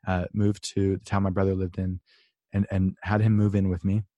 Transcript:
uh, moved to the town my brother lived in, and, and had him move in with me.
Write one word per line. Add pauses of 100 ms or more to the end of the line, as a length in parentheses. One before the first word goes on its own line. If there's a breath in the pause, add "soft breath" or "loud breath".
uh,
moved (120)
to
the
town
my
brother
lived
in, (540 soft breath)
and,
and
had
him
move
in
with
me. (140)